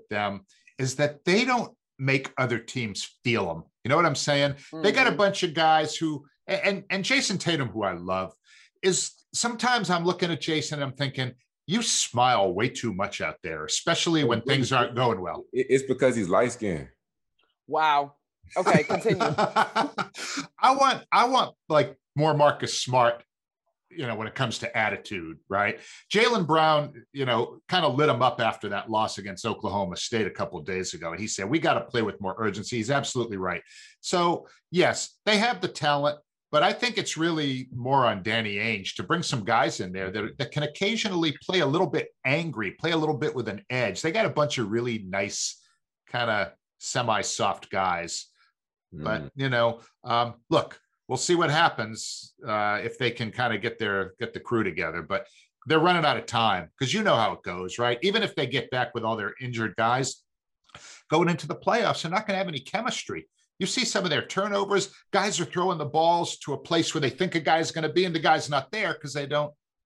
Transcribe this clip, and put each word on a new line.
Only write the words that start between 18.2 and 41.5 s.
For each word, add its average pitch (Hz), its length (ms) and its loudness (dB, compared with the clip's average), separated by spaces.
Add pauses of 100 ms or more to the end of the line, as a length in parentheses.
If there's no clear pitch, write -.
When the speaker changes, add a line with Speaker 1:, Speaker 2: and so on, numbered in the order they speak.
Speaker 2:
Okay, 180 280 4
continue. 196 360 0
Speaker 1:
<laughs> - 0 -
I - 1500 0
want, 269 360 2
I 214 160 6
want, 254 260 0 (160)
like, 147 260 4 (200)
more 151 180 4
Marcus 143 460 4
Smart, 123 440 2 (640)
you 127 180 -8
know, 113 80 -4
when 110 120 -6
it 107 80 -12
comes 120 240 -2
to 113 180 -6
attitude, 98 720 -4
right? 101 320 0 (320)
Jaylen 220 340 4
Brown, 151 680 2
you 139 120 -4
know, 120 440 -2
kinda 175 180 2
lit 139 220 2
him 120 120 2
up 127 200 2
after 110 280 -2
that 98 200 -6
loss 107 300 -2
against 98 260 -10
Oklahoma 98 500 -4
State 107 320 -2
a 87 40 -8
couple 90 280 -6
of 76 60 -14
days 92 280 -4
ago. 82 180 -8
And 82 80 -8
he 107 80 -6
said, 98 220 -4
"We 156 100 2
gotta 139 220 2
play 120 200 -2
with 101 180 -2
more 95 180 -4
urgency." 107 380 -4
He's 110 160 -2
absolutely 120 460 -2
right. 90 240 -4 (400)
So, 175 480 0 (200)
yes, 151 560 0
they 208 120 4
have 220 240 2
the 180 80 -2
talent, 147 500 0 (320)
but 151 100 4
I 202 120 4
think 226 240 -4
it's - 180 -4
really 151 580 0
more 127 320 4
on 101 160 2
Danny 107 340 0
Ainge 107 400 -4
to - 80 -6
bring 170 200 -2
some 113 220 -4
guys 117 340 2
in 92 140 -8
there 95 180 -6
that, 107 280 -6
that - 120 -6
can 151 120 -4
occasionally 185 800 -2
play 185 200 0